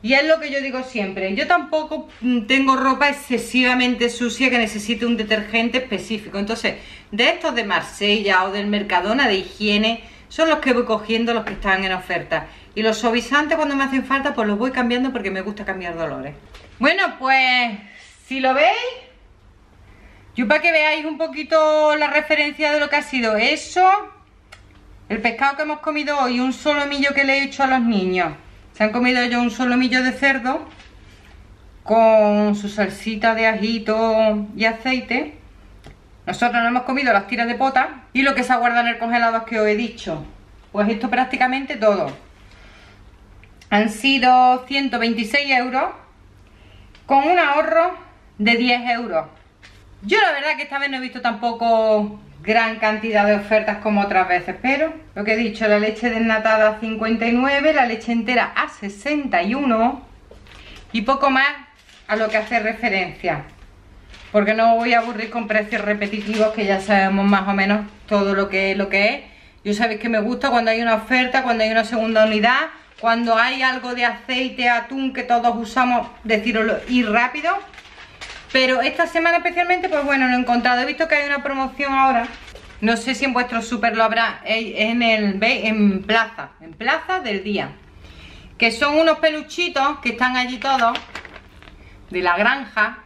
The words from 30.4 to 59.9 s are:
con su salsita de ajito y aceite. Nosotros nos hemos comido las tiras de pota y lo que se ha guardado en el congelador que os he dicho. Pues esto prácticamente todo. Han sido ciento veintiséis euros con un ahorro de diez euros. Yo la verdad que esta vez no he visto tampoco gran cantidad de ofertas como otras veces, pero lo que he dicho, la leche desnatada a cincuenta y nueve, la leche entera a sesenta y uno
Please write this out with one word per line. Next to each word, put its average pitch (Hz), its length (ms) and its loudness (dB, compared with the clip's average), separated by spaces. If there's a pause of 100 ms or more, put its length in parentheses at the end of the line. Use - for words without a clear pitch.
con 208 760 4
su 208 140 -8
salsita 214 640 -2
de 220 140 2
ajito 220 1000 0 (100)
y 214 100 -2
aceite. 254 720 -4 (880)
Nosotros 240 340 0
nos 233 60 2
hemos 247 160 0
comido 262 280 0
las 202 140 2
tiras 240 220 -2
de 240 80 -2
pota 269 480 0 (100)
y 262 80 2
lo 285 140 2
que 247 80 0
se 254 100 2
ha 240 40 4
guardado 240 240 2
en 240 120 0
el 233 60 -8
congelador 226 460 0
que 226 140 -4
os 214 80 2
he 208 80 2
dicho. 190 480 -6 (480)
Pues 208 180 0
esto 220 200 -2
prácticamente 254 680 -2
todo. 196 380 0 (1600)
Han 214 180 2
sido 254 800 4
ciento 277 320 -2
veintiséis 233 500 -2
euros 254 360 0 (1200)
con 277 200 4
un 349 120 4
ahorro 320 580 2 (400)
de 233 200 2
diez 240 340 0
euros. 190 340 -2 (800)
Yo 381 180 2
la 349 120 2
verdad 294 220 -2
que 269 60 -10
esta 277 160 -8
vez 277 140 -4
no 262 60 -6
he 254 40 -6
visto 247 200 -10
tampoco 226 1000 0 (220)
gran 220 340 2
cantidad 214 480 0
de 208 100 4
ofertas 214 440 0
como 208 200 0
otras 196 300 2
veces, 180 320 -2
pero 285 320 0 (220)
lo 208 100 -6
que 220 80 0
he 214 40 0
dicho, 226 300 -2
la 208 120 4
leche 214 300 -2
desnatada 220 600 2
a 214 100 -4
cincuenta 220 460 -2
y 240 80 2
nueve, 277 400 2
la 262 120 4
leche 233 280 -4
entera 233 420 0
a 302 140 -2
sesenta 240 720 -4
y 214 100 -2
uno 262 540 0 (840)